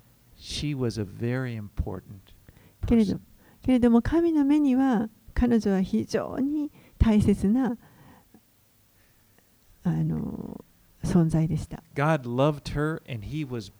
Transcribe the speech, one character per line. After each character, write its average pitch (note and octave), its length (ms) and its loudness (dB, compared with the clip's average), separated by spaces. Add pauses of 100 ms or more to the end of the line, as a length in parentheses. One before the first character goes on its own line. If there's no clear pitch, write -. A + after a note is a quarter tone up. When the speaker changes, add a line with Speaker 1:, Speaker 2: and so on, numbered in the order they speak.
(380)
Speaker 1:
she - 380 -8
was A#2 240 -4
a G#2 60 -4
very A#2 500 -6
important G2+ 460 -8 (800)
person. - 60 -6
Speaker 2:
け A#3+ 80 4
れ A3+ 100 6
ど、 F#3+ 140 -2 (420)
け B3+ 120 0
れ B3+ 60 4
ど A#3+ 120 4
も A#3 100 6
神 E4 320 2
の D4+ 100 4
目 D4 160 4
に C4+ 160 2
は B3+ 320 2 (260)
彼 A#3+ 260 2
女 G#3 120 0
は F#3+ 100 2
非 G#3+ 240 -2
常 - 340 -4
に D4 300 -2 (280)
大 G#3+ 240 4
切 G3+ 260 2
な、 B3 300 0 (2000)
あ F3 80 -2
の、 D#3+ 760 -6 (380)
存 E3+ 240 4
在 D#3+ 200 0
で D#3+ 80 -4
し D3+ 120 -6
た。 - 140 -16 (140)
Speaker 1:
God D3 280 0
loved C3+ 500 -2
her D3+ 360 -2
and G#2+ 160 -10
he C#3+ 220 -6
was A#2 320 -10